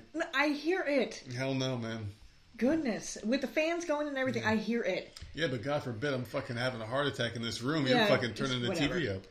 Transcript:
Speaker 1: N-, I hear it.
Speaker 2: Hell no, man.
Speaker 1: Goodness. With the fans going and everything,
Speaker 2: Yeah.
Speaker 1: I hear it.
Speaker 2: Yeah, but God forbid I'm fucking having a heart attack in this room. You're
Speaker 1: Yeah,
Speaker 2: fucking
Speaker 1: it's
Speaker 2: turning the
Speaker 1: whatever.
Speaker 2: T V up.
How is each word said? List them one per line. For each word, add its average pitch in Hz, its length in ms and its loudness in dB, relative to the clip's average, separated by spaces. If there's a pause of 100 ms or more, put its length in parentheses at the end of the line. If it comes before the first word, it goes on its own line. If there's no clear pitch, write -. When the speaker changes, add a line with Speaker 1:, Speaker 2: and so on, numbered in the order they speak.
(160)
Speaker 1:
N-, 330 80 -2 (120)
I 285 140 4
hear 311 320 0
it. 269 420 0 (120)
Speaker 2:
Hell 135 200 0
no, 131 220 0
man. 113 340 -4 (460)
Speaker 1:
Goodness. 262 640 0
With 262 180 2
the 262 60 -2
fans 330 380 0
going 294 220 0
and 277 100 -6
everything, 262 260 0
Speaker 2:
Yeah. 208 80 2
Speaker 1:
I 220 60 4
hear 233 260 0
it. - 340 -2 (160)
Speaker 2:
Yeah, 143 140 0
but 127 160 -2
God 143 200 0
forbid 127 300 -2
I'm 123 120 -2
fucking 131 320 -6
having 120 240 -2
a 110 40 -8
heart 135 220 0
attack 120 280 -2
in 117 60 -6
this 113 200 -4
room. 139 260 0
You're 175 100 6
Speaker 1:
Yeah, 214 100 6
Speaker 2:
fucking 123 240 4
Speaker 1:
it's 113 80 -6
Speaker 2:
turning 127 220 0
the 120 80 0
Speaker 1:
whatever. 151 300 2
Speaker 2:
T 147 80 0
V - 20 0
up. 95 220 -4